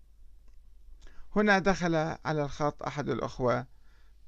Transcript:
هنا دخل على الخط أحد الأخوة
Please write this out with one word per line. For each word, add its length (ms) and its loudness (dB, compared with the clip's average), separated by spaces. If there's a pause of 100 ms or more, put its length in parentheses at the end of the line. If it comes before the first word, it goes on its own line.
(1400)
هنا 220 6
دخل 360 2 (300)
على 180 0
الخط 400 -2
أحد 260 -4
الأخوة 580 0 (600)